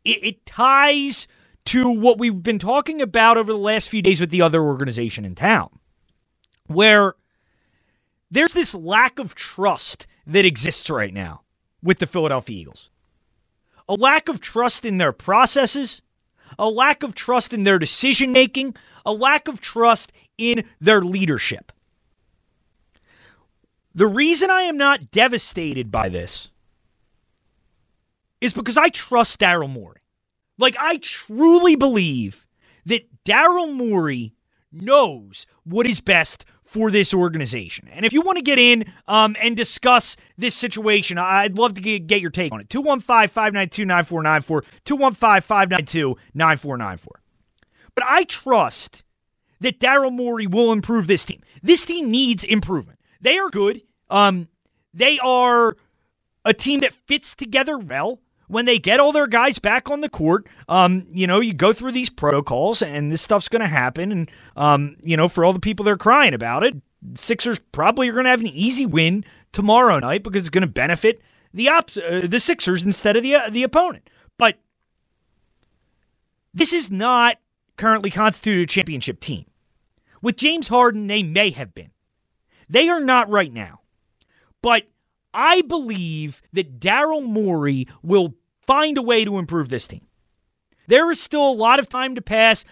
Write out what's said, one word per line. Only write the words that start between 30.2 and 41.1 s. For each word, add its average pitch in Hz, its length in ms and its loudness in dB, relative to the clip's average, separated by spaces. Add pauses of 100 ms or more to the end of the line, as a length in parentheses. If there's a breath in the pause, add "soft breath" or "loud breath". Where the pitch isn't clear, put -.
Like, 247 240 0
I 320 180 -2
truly 330 800 2
believe 175 680 -2 (400)
that 220 220 -4 (160)
Daryl 311 500 2
Morey 160 580 -4 (400)
knows 165 720 0 (180)
what 208 220 0
is 226 140 -2
best 175 440 0 (180)
for 220 280 -2
this 196 240 2
organization. 147 800 -4
And 180 120 -8
if 220 80 0
you 294 80 2
want 359 180 0
to 294 40 -8
get 269 160 0
in, 240 260 4 (220 loud breath)
um, 214 340 2
and 226 160 -2
discuss - 600 0 (220 soft breath)
this 233 180 -4
situation, 208 600 -2